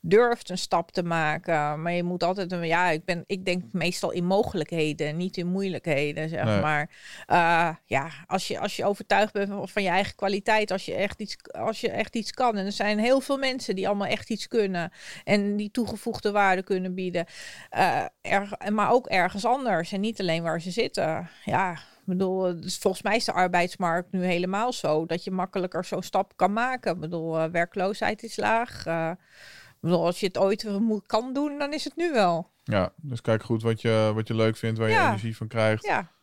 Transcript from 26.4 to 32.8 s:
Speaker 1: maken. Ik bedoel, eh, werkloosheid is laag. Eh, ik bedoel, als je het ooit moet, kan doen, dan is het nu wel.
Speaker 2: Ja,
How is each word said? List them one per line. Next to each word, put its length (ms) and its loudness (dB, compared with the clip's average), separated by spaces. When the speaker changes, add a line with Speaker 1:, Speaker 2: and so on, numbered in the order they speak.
Speaker 1:
maken. 420 -2
Ik 60 -8
bedoel, 380 -4
eh, 120 0
werkloosheid 720 -2
is 140 -12
laag. 500 0
Eh, 240 -2
ik 120 -20
bedoel, 240 2
als 160 0
je 60 0
het 120 -2
ooit 420 2
moet, 260 0
kan 260 0
doen, 260 -2
dan 140 -4
is 120 -6
het 120 -10
nu 160 0
wel. 380 2
Speaker 2:
Ja, 320 2